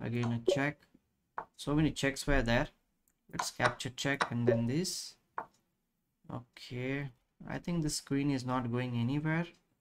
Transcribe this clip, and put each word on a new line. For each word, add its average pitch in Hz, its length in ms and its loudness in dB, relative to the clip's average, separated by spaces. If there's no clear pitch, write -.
again 120 300 0
a 117 180 0
check. 139 320 0
So 143 180 -2
many 151 160 6
checks - 360 -2
were 139 160 6
there. 120 260 4
Let's - 200 -6
capture 123 380 -2
check 139 420 -2
and 120 160 0
then 117 200 4
this. 160 480 -2
Okay, 127 760 -6
I 139 100 -6
think 170 240 0
this 151 200 -2
queen 143 280 2
is 127 140 0
not 127 260 0
going 123 280 -2
anywhere. 151 480 0